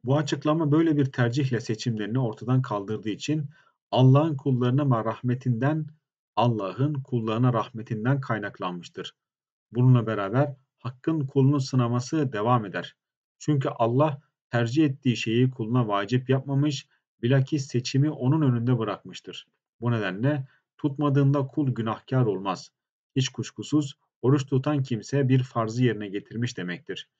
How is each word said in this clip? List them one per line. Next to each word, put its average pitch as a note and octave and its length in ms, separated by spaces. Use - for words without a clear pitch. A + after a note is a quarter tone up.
Bu C3 120
açıklama D3+ 560
böyle D#3+ 240
bir C#3+ 80
tercihle B2+ 560
seçimlerini A2 580
ortadan B2+ 440
kaldırdığı G#2 480
için D3+ 380
Allah'ın C3+ 460
kullarına B2+ 460
ma-, A#2 220
rahmetinden, B2 840
Allah'ın A2+ 580
kullarına A#2+ 580
rahmetinden A2 680
kaynaklanmıştır. F#2+ 920
Bununla B2 340
beraber A2 500
hakkın D3 480
kulunu C#3 340
sınaması B2 720
devam A2 320
eder. F2 320
Çünkü C#3+ 300
Allah C3+ 520
tercih A#2 340
ettiği C3 320
şeyi A#2+ 340
kuluna A#2 380
vacip G#2 420
yapmamış, C#3 560
bilakis C3+ 440
seçimi C3+ 440
onun D3 320
önünde A#2+ 360
bırakmıştır. F#2 680
Bu A#2+ 100
nedenle A#2 560
tutmadığında C#3 720
kul C3+ 240
günahkar A#2 520
olmaz. F#2+ 460
Hiç C3 120
kuşkusuz C#3 680
oruç C3+ 240
tutan C#3 360
kimse B2+ 460
bir C3 140
farzı A#2 420
yerine G#2 240
getirmiş A2 480
demektir. F2+ 520